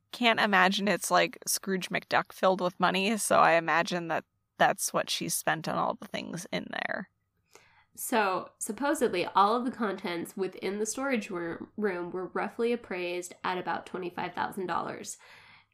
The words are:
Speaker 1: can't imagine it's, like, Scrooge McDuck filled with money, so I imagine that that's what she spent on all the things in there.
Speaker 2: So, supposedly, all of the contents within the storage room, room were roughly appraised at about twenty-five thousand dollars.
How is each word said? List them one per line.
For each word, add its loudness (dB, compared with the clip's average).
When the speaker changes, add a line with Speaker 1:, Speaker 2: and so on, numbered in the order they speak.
Speaker 1:
can't 2
imagine 4
it's, 0
like, 4
Scrooge -2
McDuck 0
filled 2
with -2
money, 2
so 4
I 8
imagine 2
that -2
that's 2
what -2
she -4
spent -2
on -2
all 0
the -16
things -8
in -6
there. -6
Speaker 2:
So, 0
supposedly, 0
all 6
of -2
the -2
contents -4
within -4
the 0
storage -2
room, -6
room -2
were -6
roughly -2
appraised -6
at -2
about -4
twenty-five -6
thousand -4
dollars. -6